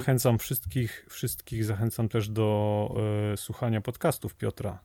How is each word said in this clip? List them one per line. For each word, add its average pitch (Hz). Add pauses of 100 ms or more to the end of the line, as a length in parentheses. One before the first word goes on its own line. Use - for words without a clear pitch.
zachęcam 127
wszystkich, -
wszystkich -
zachęcam 110
też 107
do, 104 (440)
e, 98
słuchania 113
podcastów -
Piotra. 104